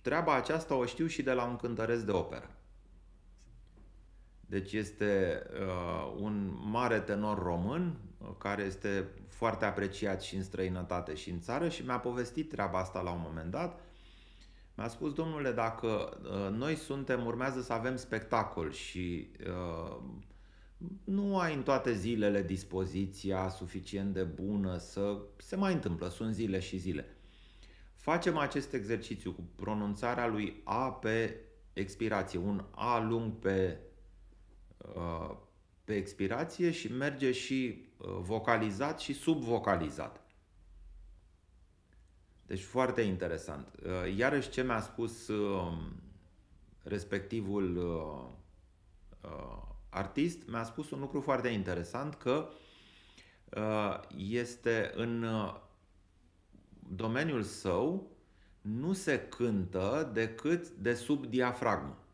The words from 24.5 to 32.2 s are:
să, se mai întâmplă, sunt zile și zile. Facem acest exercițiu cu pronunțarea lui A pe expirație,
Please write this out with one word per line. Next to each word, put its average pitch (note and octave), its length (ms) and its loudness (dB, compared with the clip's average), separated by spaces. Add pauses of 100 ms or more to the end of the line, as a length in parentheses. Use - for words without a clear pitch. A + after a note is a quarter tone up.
să, G2+ 400 -2 (200)
se - 180 -8
mai F#3+ 180 4
întâmplă, F2 340 0
sunt A2 260 -2
zile G2 260 2
și F#2+ 180 -4
zile. E2 280 -2 (880)
Facem E3+ 420 2
acest C#3 360 0
exercițiu A2+ 580 -2
cu F2 240 -8
pronunțarea G#2 720 0
lui G#2+ 360 -2
A B2 280 0
pe A2+ 480 0 (340)
expirație, G2 680 0